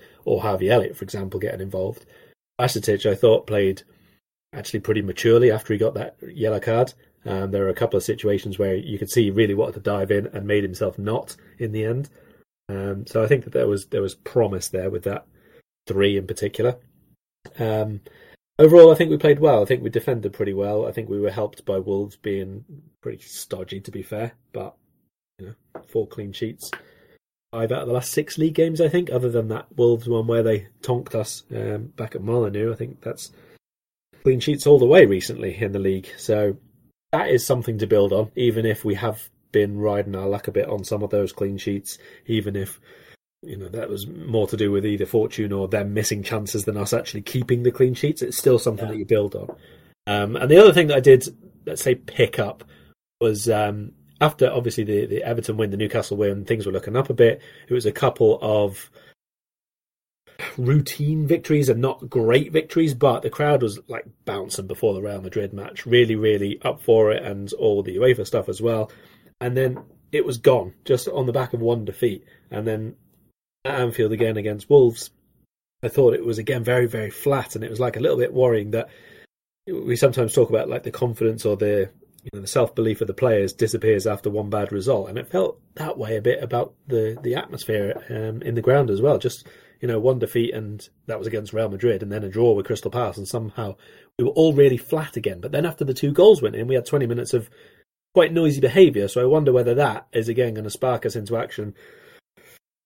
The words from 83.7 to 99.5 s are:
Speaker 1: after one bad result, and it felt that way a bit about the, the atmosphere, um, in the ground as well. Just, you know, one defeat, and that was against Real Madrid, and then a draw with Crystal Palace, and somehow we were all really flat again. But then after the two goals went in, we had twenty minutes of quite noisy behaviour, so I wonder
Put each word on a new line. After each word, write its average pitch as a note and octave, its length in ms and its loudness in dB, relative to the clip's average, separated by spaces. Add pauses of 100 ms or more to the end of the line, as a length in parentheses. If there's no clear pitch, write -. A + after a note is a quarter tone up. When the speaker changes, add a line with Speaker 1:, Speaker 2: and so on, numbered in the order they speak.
Speaker 1:
after G#2 220 -4
one G#2 200 -4
bad G#2 220 -4
result, G#2 380 -2
and G2+ 80 -10
it - 120 -12
felt - 320 -2 (140)
that D#3 220 -8
way A2 200 -4
a G#2 40 -6
bit A#2+ 220 0
about - 300 -4 (140)
the, A2+ 360 -2
the B2 120 -4
atmosphere, - 760 -4
um, A2 320 -8
in A#2+ 140 -4
the A2+ 60 -2
ground C3 280 4
as G2+ 120 0
well. C#3 160 4
Just, - 300 -6 (320)
you B2+ 80 -6
know, A2+ 120 0
one B2+ 200 2
defeat, A#2 340 -2
and G#2+ 360 -12 (160)
that A2+ 120 -6
was G2+ 100 -8
against G#2 260 -8
Real A2 160 -2
Madrid, G2+ 340 0
and G2+ 80 -8
then G#2 140 -6
a F#2+ 40 -6
draw A2+ 220 4
with G2+ 140 0
Crystal G#2 260 -4
Palace, A2+ 260 -4
and G2 100 -12
somehow A2 500 -8 (400)
we A#2+ 80 0
were C3+ 60 0
all D#3+ 200 4
really C#3 240 6
flat D3+ 400 -4
again. F#2+ 240 -6
But C#3+ 140 -10
then D3 120 0
after D#3 200 -4
the C3+ 80 -2
two C#3+ 180 -2
goals F3+ 300 8
went A2 140 -2
in, A2+ 120 -4
we C3 80 0
had B2 100 0
twenty C#3 200 -2
minutes A#2 280 -6
of A2+ 160 0 (640)
quite E3 200 6
noisy D3+ 260 2
behaviour, C3 480 6
so B2 140 0
I B2 40 4
wonder C#3+ 280 4